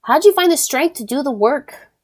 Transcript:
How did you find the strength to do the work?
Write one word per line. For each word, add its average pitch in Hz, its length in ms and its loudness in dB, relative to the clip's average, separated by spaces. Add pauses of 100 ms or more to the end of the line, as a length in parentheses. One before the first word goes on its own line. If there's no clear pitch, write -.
How 233 100 0
did 320 100 0
you 403 80 8
find 359 180 2
the 320 60 2
strength 320 400 -4
to 226 80 -12
do 254 180 -6
the 277 80 -4
work? 233 600 -4 (140)